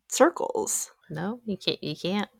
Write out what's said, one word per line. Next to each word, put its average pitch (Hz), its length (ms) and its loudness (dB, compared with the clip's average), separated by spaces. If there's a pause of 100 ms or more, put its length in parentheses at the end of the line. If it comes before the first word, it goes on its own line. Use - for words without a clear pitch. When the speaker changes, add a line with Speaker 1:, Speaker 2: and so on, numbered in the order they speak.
Speaker 1:
circles. - 840 2 (200)
Speaker 2:
No, 190 340 -6
you 208 120 -2
can't, - 260 -2
you 147 140 -4
can't. 196 320 -2 (120)